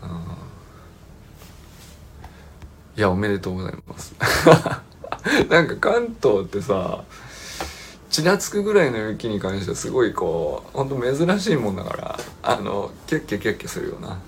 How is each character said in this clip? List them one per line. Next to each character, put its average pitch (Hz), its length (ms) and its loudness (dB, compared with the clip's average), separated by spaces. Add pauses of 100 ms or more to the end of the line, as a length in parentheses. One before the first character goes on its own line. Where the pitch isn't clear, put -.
う - 20 -14
ん。 92 40 -10 (3000)
い 107 40 0
や、 101 80 6
お 90 60 4
め 104 120 2
で 101 120 2
と 92 120 -4
う 92 40 -4
ご 92 80 -4
ざ 98 60 -6
い - 40 -10 (120)
ま - 140 -14
す。 - 160 -14 (680)
<laughs> - 680 0
な 170 120 8
ん 160 60 2
か - 80 -4
関 233 460 0
東 104 200 4
っ 95 40 -4
て 98 160 -4
さ、 92 420 -2 (1040)
ち 156 140 0
ら 185 140 6
つ - 120 -4
く 208 140 0
ぐ 208 100 0
ら 185 120 8
い 127 60 2
の 117 60 -2 (120)
雪 107 180 -4
に 104 120 -2
関 95 200 -2
し 92 60 -4
て - 60 -4
は - 60 -4
す - 140 -6
ご 123 140 4
い 101 80 0
こ 82 500 -2 (100)
う、 135 40 -6
ほ 139 60 0
ん 135 60 -4
と 135 100 -2
珍 156 400 2
し 185 140 0
い - 20 4
も 110 160 0
ん 92 40 -4
だ 90 80 -8
か - 120 -6
ら、 - 240 -8 (220)
あ - 140 2
の、 101 360 -4 (160)
キ 156 80 0
ャ 151 40 0
ッ 147 60 -10
キ 104 100 -4
ャ 98 40 -2
キ 113 100 0
ャ - 40 0
ッ - 40 -6
キ - 80 -14
ャ - 40 -8
す - 100 -8
る 76 100 -4
よ 92 100 -10
な。 92 280 -8